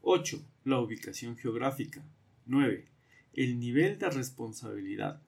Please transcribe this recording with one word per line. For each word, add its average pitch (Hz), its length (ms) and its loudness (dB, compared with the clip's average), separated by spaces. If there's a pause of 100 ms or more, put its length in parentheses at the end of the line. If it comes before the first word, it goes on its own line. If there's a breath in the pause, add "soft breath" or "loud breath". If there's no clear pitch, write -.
Ocho, - 460 2 (160)
la 131 160 2
ubicación 113 580 -6
geográfica. 120 680 -4 (400)
Nueve, 123 400 2 (480 soft breath)
el 123 240 2
nivel 147 400 2
de 185 120 0
responsabilidad. 104 1160 -6